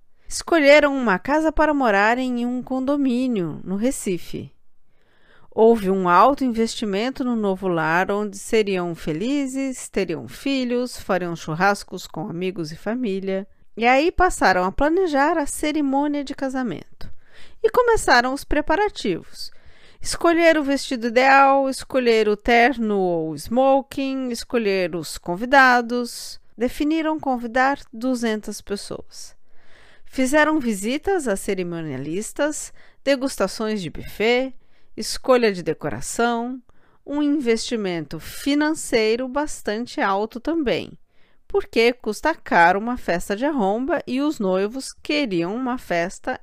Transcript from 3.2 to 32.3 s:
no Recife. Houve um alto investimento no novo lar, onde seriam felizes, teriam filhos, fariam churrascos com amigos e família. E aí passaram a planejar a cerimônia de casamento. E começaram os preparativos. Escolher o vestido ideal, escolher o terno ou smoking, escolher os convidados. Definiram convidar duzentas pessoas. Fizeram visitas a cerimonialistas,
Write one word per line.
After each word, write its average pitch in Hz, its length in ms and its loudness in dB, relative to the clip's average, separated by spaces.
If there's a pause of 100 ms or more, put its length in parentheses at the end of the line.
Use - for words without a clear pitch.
no 185 120 -4
Recife. 202 760 -4 (960)
Houve 214 380 4
um 190 180 2
alto 220 380 6
investimento 226 800 -2
no 247 100 0
novo 196 320 -2
lar, 170 440 0
onde 202 260 -4
seriam 196 580 -2
felizes, 262 920 -4
teriam 170 400 -4
filhos, 254 720 -4
fariam 180 340 -2
churrascos 180 720 -2
com 160 220 -8
amigos 175 420 -6
e 160 60 -12
família. 196 720 -4 (260)
E 220 120 0
aí 269 260 4
passaram 196 520 4
a 190 60 0
planejar 311 680 2
a 294 80 -2
cerimônia 285 760 0
de 277 120 -8
casamento. 262 760 -6 (520)
E 440 80 2
começaram 381 640 4
os 277 100 -8
preparativos. - 1080 -2 (480)
Escolher 330 600 4
o 302 40 0
vestido 269 440 -2
ideal, 269 640 6
escolher 233 580 2
o 208 80 2
terno 233 600 4
ou 170 360 0
smoking, 269 920 0
escolher 196 680 -2
os 165 220 -8
convidados. 247 1200 2 (160)
Definiram 311 640 -2
convidar 254 600 0 (120)
duzentas 226 720 -4
pessoas. - 800 -12 (720)
Fizeram 302 480 4
visitas 254 680 -2
a 196 80 0
cerimonialistas, 175 1400 -6 (320)